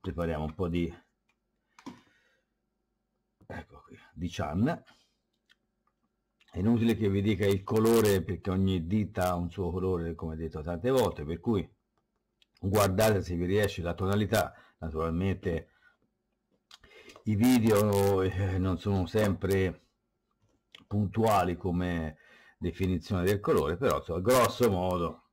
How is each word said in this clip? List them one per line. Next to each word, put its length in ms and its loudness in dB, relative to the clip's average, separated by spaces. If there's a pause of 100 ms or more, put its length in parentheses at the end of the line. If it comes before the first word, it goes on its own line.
prepariamo 380 -4
un 100 -8
po' 140 -4
di, 260 -2 (2500)
ecco 400 -16
qui, 120 -20 (140)
di 160 -8
cian. 560 -4 (1700)
È 20 -6
inutile 380 2
che 140 0
vi 100 0
dica 240 0
il 200 2
colore, 580 4
perché 280 -6
ogni 360 0
ditta 440 -2
ha 40 0
un 160 -4
suo 200 -6
colore, 440 -4
come 220 -8
detto 260 -8
tante 280 -4
volte, 340 0
per 160 -6
cui 280 -2 (920)
guardate 640 2
se 120 -6
vi 120 -2
riesce 360 0
la 120 -4
tonalità. 600 0 (240)
Naturalmente 920 -2 (1500)
i 100 0
video, 880 4
eh, 360 0
non 200 0
sono 280 0
sempre 840 0 (1000)
puntuali 680 0
come 600 -2 (420)
definizione 680 -2
del 160 2
colore, 360 0
però 220 0
insomma, 220 -6
grosso 500 2
modo 640 -2